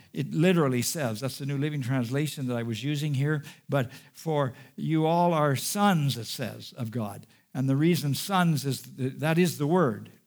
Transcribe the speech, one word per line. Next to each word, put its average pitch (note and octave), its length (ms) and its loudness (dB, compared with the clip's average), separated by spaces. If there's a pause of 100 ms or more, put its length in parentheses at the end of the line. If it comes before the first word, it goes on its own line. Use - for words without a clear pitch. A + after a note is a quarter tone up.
(140)
it D3+ 200 -4
literally D#3+ 480 4
says, A2+ 380 -2
that's C3 200 -6
the C#3+ 60 -6
New C#3 120 -2
Living D3+ 240 -2
Translation C3+ 680 -2
that B2 80 -2
I A#2 80 -2
was A2+ 180 -4
using D3 320 -2
here, D3 300 0 (240)
but C3+ 240 0 (220)
"For C#3+ 400 -2 (240)
you D#3 280 0
all F3 280 4
are D3 240 2
sons," E3 600 2
it A2 100 -8
says, A2 500 -8
"of A2+ 140 -6
God." G#2 360 -6 (260)
And C3 140 -2
the C3+ 80 2
reason C#3+ 400 2
sons E3+ 480 2
is, C3+ 180 -4
th-, C3 360 -6
that D#3 200 2
is D#3+ 200 4
the C#3+ 100 0
word B2 440 2 (160)